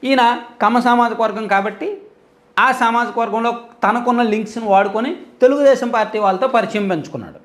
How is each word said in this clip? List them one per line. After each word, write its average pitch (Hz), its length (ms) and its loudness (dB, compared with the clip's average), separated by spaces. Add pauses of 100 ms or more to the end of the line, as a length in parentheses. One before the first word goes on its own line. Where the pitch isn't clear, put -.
ఈయన 247 360 2 (220)
కమ్మ 233 180 2
సామాజిక 240 400 2
వర్గం 220 260 -2
కాబట్టి 202 540 -2 (580)
ఆ 247 140 4
సామాజిక 233 460 0
వర్గంలో 226 420 -2 (280)
తనకున్న 240 340 0
లింక్స్ని 220 420 -4
వాడుకొని 202 520 0 (240)
తెలుగుదేశం 269 480 4
పార్టీ 220 300 -2
వాళ్ళతో 202 300 0
పరిచయం 208 400 -2
పెంచుకున్నాడు. 135 560 -8